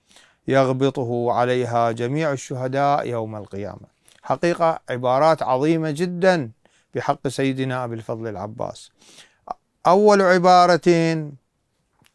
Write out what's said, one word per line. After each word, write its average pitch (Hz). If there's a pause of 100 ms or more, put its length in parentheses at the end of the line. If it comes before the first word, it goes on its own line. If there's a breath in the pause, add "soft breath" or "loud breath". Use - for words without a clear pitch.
(480 soft breath)
يغبطه 131
عليها 120
جميع 139
الشهداء 135
يوم 110
القيامة". 98 (240 soft breath)
حقيقة 170 (100)
عبارات 131
عظيمة 156
جدا 175 (440)
بحق 143
سيدنا 131
أبي 117
الفضل 113
العباس. 104 (960 soft breath)
أول 202
عبارة: 175 (960)